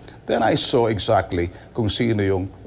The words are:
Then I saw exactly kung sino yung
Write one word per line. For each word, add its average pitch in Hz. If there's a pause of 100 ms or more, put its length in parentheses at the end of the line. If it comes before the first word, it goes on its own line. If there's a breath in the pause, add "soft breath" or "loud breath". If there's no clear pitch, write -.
(260 loud breath)
Then -
I 151
saw 117
exactly 95 (220 loud breath)
kung 113
sino 110
yung 95 (160)